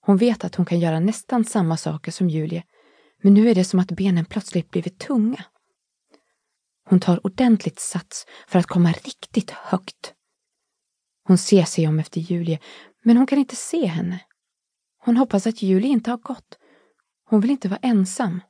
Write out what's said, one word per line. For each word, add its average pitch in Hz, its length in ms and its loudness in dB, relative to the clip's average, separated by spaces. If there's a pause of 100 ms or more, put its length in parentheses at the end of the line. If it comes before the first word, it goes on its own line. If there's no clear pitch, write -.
Hon 196 160 2
vet 226 260 0
att 180 120 -8
hon 175 100 0
kan 175 140 -2
göra 160 200 0
nästan 220 460 -2
samma 165 320 -2
saker 156 340 -8
som 180 180 -2
Julie, 160 340 -6 (600)
men 202 100 8
nu 220 160 6
är 220 60 4
det 185 100 2
som 185 140 0
att 185 120 -2
benen 175 340 0
plötsligt - 440 -6
blivit 180 300 -6
tunga. 233 460 -2 (1400)
Hon 185 140 4
tar 185 260 0
ordentligt 220 540 0
sats - 480 -12 (200)
för 180 120 2
att 175 60 2
komma 175 260 2
riktigt - 600 -6
högt. - 600 -10 (1120)
Hon 185 140 4
ser 185 260 4
sig 160 240 -2
om 156 120 0
efter 160 220 -8
Julie, 170 380 -4 (440)
men 233 140 6
hon 262 100 4
kan 277 120 0
inte 262 160 -4
se 330 300 -4
henne. 175 400 -6 (720)
Hon 240 200 0
hoppas 233 300 0
att 226 140 -6
Julie 190 280 0
inte 233 220 0
har 240 60 -6
gått. - 420 -16 (680)
Hon 214 160 2
vill 240 100 0
inte 262 180 -2
vara 196 120 -4
ensam. 190 680 -2